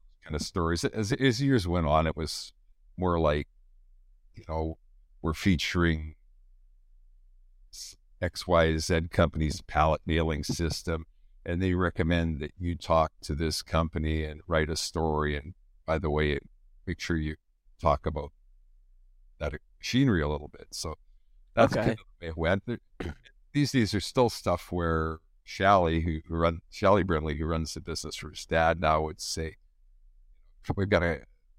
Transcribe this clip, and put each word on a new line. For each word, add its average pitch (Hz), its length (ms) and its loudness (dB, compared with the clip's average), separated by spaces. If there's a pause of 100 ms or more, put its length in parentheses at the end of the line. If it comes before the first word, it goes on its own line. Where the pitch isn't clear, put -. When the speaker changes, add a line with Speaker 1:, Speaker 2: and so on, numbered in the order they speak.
(240)
Speaker 1:
kind 78 120 -8
of 76 60 -2
stories. 85 440 -2
As, 107 260 -2
as 131 300 2
years 127 260 2
went 85 180 0
on, 78 220 4
it 76 80 -2
was - 380 -8 (440)
more 87 220 0
like, 76 280 2 (880)
you - 140 -20
know, 80 280 -6 (440)
we're 80 120 -2
featuring 82 800 0 (1600)
s-, - 240 -18 (260)
X - 260 -6
Y 82 300 4
Z 82 240 0 (100)
company's 78 500 0
pallet 78 440 2
nailing 80 380 0
system, 82 640 -4 (400)
and 87 160 -2
they 92 120 2
recommend 85 680 0
that 76 180 -8
you 87 160 -4
talk 80 360 2 (100)
to 78 140 -6
this 78 260 -2
company 78 640 -2
and 76 240 -10
write 78 220 2
a 82 60 -2
story. 76 640 -2
And 76 160 -12 (320)
by 82 140 0
the 82 100 -2
way, 73 300 0 (460)
make 85 140 -8
sure 82 180 -2
you 78 180 -2 (460)
talk 73 240 2
about 73 260 -6 (1080)
that 76 140 -4 (260)
machinery 123 420 2
a 73 60 0
little 73 220 -6
bit. - 220 -20
So 78 240 -10 (600)
that's 113 180 4
Speaker 2:
Okay. 120 80 0
Speaker 1:
kind 110 180 0
of - 60 -20 (140)
the 85 60 -14
way 82 40 -8
it 80 80 -10
went. 87 300 0
There, 120 120 -6 (200)
<clears throat> 78 140 -8 (400)
these 143 180 0
days, 117 200 2
there's 101 140 -2
still 123 240 2
stuff - 420 -4
where 80 480 -2 (240)
Shally, 87 580 4
who, 80 240 -2
who 82 100 -8
run, 82 240 2 (100)
Shally 98 340 4
Brinley, 78 340 -2
who 80 80 -4
runs 80 280 -2
the 78 80 -12
business 80 340 -10
for - 140 -12
his - 160 -16
dad 82 340 2
now, 78 220 2
would 78 200 -8
say, - 340 -8 (1200)
"We've 98 140 -2
got 87 140 4
a 80 180 0 (380)